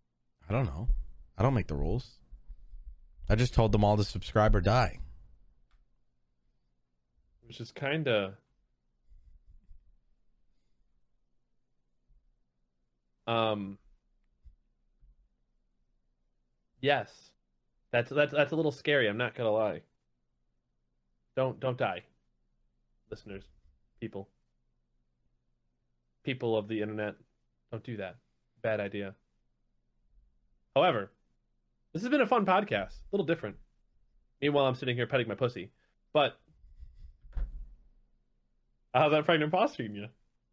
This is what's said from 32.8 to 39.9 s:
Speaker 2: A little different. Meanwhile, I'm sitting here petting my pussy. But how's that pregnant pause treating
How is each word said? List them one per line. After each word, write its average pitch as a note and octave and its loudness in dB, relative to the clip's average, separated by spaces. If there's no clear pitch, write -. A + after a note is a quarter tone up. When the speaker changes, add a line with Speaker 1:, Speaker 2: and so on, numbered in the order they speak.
Speaker 2:
A - -18
little G3+ 0
different. C#3 -4
Meanwhile, C#3+ 4
I'm C3 2
sitting B2+ -4
here B2 0
petting B2 0
my G2+ -4
pussy. G#2 -4
But C#3+ 2
how's D3 4
that D3+ 2
pregnant D#3 2
pause F#3+ 2
treating G#2 -6